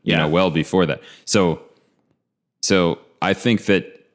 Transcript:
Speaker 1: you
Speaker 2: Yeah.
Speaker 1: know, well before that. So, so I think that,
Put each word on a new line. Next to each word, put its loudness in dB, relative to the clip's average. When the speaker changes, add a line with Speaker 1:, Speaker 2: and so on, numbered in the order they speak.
Speaker 1:
you -2
Speaker 2:
Yeah. 0
Speaker 1:
know, 0
well 2
before 0
that. -6
So, 0
so 0
I 0
think -2
that, 0